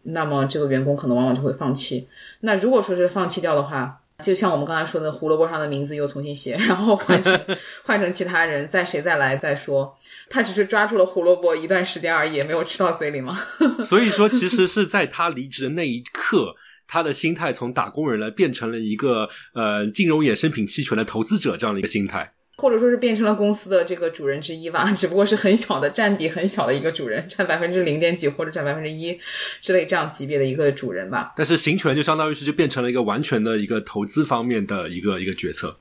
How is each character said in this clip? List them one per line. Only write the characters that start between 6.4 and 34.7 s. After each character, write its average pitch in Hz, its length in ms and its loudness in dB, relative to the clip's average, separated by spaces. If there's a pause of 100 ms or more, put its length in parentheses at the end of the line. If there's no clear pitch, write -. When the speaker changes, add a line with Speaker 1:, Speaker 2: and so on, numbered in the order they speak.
Speaker 1:
然 208 200 2
后 208 200 4
换 190 260 2
成， 190 160 4 (180)
<laughs> - 280 -16
换 208 160 0
成 180 120 0
其 185 120 -2
他 175 220 0
人， 147 220 -2
再 180 180 2
谁 160 160 -2
再 165 160 2
来 135 180 2
再 143 200 -2
说。 139 420 -2 (300)
他 254 140 0
只 190 120 -2
是 196 120 2
抓 214 220 2
住 220 100 0
了 185 80 8
胡 185 160 -2
萝 175 140 6
卜 170 200 2
一 160 120 -4
段 185 180 2
时 180 140 -4
间 165 160 0
而 156 120 2
已， 156 60 -4
也 139 120 0
没 156 60 -4
有 165 120 0
吃 - 160 -8
到 175 120 4
嘴 156 200 -2
里 139 100 -6
嘛。 160 160 -6 (240)
<laughs> 262 220 2
Speaker 2:
所 202 160 4
以 233 100 4
说， 202 180 4
其 214 220 2
实 202 160 4
是 196 220 0
在 185 180 0
他 170 240 -2
离 135 180 -8
职 131 180 -8
的 127 60 -2
那 165 160 -2
一 123 140 -4 (120)
刻， 123 420 0 (320)
他 165 160 0
的 143 100 -2
心 160 220 -2
态 151 180 -4
从 123 180 -6
打 123 180 -2
工 147 200 -2
人 110 100 0
来 107 120 -4
变 156 200 2
成 113 200 -6
了 117 80 -6
一 107 160 -2
个， 113 340 0 (240)
呃， 104 340 0
金 170 200 0
融 156 140 4
衍 127 120 4
生 156 160 0
品 113 160 -2
期 - 160 -4
权 117 160 -2
的 110 80 0
投 113 180 -4
资 202 140 0
者 120 180 0
这 117 120 -2
样 104 80 0
的 98 40 -4
一 - 20 -4
个 101 60 -4
心 101 200 -2
态。 92 240 -6 (260)
Speaker 1:
或 269 140 2
者 220 80 4
说 247 100 4
是 240 60 4
变 240 180 2
成 220 120 0
了 214 100 4
公 208 180 2
司 196 160 -6
的 180 140 4
这 175 120 -4
个 170 140 -2
主 160 160 -8
人 139 160 -2
之 160 140 -8
一 160 140 -10
吧， 170 220 2
<laughs> 196 40 2
只 190 100 0
不 170 80 0
过 196 100 4
是 208 120 4
很 202 200 4
小 175 240 0
的， 143 100 2
占 202 280 2
比 160 100 0
很 170 200 -2
小 190 180 0
的 127 80 2
一 143 60 0
个 160 120 -2
主 147 160 -6
人， 117 200 -4
占 - 180 -4
百 165 120 0
分 170 140 0
之 180 120 2
零 156 160 0
点 170 160 2
几 156 120 0
或 143 160 -2
者 156 60 -6
占 160 160 -4
百 143 80 -2
分 156 80 -6
之 156 80 -6
一 165 260 -6 (460)
之 190 120 0
类 175 120 6
这 180 100 0
样 156 140 0
级 143 160 -10
别 143 140 0
的 135 60 4
一 131 100 -2
个 147 160 4
主 127 200 -4
人 92 200 -6
吧。 - 240 -4
Speaker 2:
但 156 100 0
是 165 100 4
行 - 220 2
权 139 180 2
就 151 60 2
相 156 160 2
当 156 140 0
于 - 20 -2
是 143 100 -10
就 147 80 -2
变 151 160 2
成 127 140 -4
了 123 80 0
一 123 40 -2
个 123 100 2
完 104 180 0
全 107 220 0
的 110 140 0
一 104 100 -2
个 110 140 -2
投 104 220 -4
资 147 220 0
方 120 180 0
面 113 220 0
的 95 240 -4